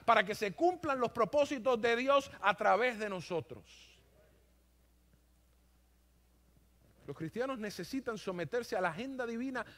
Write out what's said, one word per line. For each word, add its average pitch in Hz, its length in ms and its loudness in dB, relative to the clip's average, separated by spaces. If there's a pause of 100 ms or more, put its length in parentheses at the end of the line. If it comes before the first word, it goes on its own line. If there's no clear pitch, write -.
para 220 180 6
que 202 120 -2
se 202 180 -4
cumplan 311 480 0
los 226 120 0
propósitos 254 680 0
de 233 160 2
Dios 269 340 2 (120)
a 196 120 4
través 208 440 4
de 214 100 -4
nosotros. 165 560 -6 (3500)
Los 143 100 -14
cristianos 233 420 -6
necesitan 214 600 -6
someterse 196 580 -4
a 185 60 0
la 175 80 2
agenda 247 360 -8
divina 240 380 -6 (140)